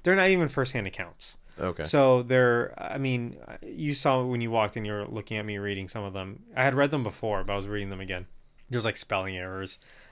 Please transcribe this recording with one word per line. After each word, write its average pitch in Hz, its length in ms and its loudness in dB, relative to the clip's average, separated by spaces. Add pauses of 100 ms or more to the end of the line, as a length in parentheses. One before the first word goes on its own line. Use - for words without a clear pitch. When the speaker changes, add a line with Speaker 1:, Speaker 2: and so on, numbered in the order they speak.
Speaker 1:
They're 185 120 6
not 190 140 6
even 180 200 4
firsthand 127 360 -2
accounts. - 520 -10 (220)
Speaker 2:
Okay. 87 260 -2
Speaker 1:
So 131 360 6
they're, 123 560 4
I - 220 -8
mean, 123 380 -2 (280)
you 147 300 -4
saw 131 280 4
when 123 180 0
you 117 100 -2
walked 110 260 2
in, 107 80 -4
you 107 60 -4
were 104 160 -4
looking 110 300 -6
at 107 100 -4
me 104 100 -4
reading 98 300 -4
some 104 160 -8
of 98 100 -8
them. 98 300 -8 (120)
I 131 80 2
had 135 120 4
read 143 160 4
them 147 100 0
before, 104 420 -2
but 101 100 -2
I - 20 0
was 98 120 -4
reading 101 220 -4
them 95 120 -8
again. 92 260 -8 (420)
There's, 123 160 -2
like, 107 120 0
spelling 95 380 -2
errors. 92 440 -8 (320)